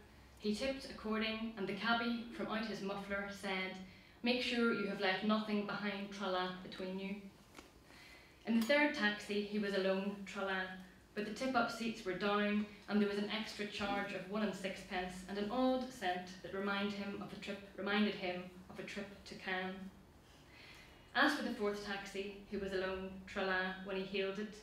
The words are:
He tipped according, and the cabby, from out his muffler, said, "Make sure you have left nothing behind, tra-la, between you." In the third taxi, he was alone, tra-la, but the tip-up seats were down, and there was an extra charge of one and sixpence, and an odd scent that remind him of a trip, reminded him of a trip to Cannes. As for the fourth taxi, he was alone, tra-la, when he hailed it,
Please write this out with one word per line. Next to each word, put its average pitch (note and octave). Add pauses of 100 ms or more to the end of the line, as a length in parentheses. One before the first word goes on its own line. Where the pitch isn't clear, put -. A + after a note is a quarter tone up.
(380)
He G#3+
tipped C4+
according, A3
and F#3+
the G#3
cabby, A#3 (100)
from G3+
out A3
his G3+
muffler, G3+ (120)
said, F#3+ (440)
"Make B3
sure A#3
you G3+
have G3
left F#3+
nothing G#3+
behind, G3+
tra-la, F#3 (120)
between F#3
you." G3 (1300)
In A3+
the A3+
third D4
taxi, G#3
he G#3
was G3
alone, F#3+
tra-la, F#3+ (520)
but G#3
the G#3
tip-up C4
seats A3+
were F#3
down, G#3 (240)
and G#3
there G3+
was G3+
an G#3
extra G#3+
charge G3+
of F#3
one G#3+
and F#3+
sixpence, F#3 (160)
and G3+
an G#3
odd B3+
scent F3+ (140)
that F3
remind G3+
him G3+
of -
a F#3+
trip, G3 (180)
reminded G3+
him F3+ (260)
of -
a F#3+
trip G3+ (180)
to -
Cannes. F#3+ (1400)
As D4
for -
the A#3+
fourth G#3
taxi, G3 (120)
he G3+
was F#3+
alone, F#3+ (160)
tra-la, F#3+ (100)
when G3
he F#3+
hailed G3
it, G#3+